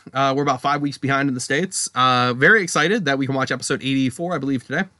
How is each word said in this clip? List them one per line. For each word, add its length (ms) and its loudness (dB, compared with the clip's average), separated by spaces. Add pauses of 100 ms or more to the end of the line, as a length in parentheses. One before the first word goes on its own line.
(140)
Uh, 220 2
we're 80 0
about 180 0
five 200 0
weeks 180 -6
behind 300 0
in 40 0
the 80 -4
States. 540 -4
Uh, 420 4
very 240 6
excited 440 0
that 120 0
we 80 0
can 80 -2
watch 160 -2
episode 320 -4
eighty-four, 540 -2
I 20 -4
believe, 300 -4
today. 160 -4 (160)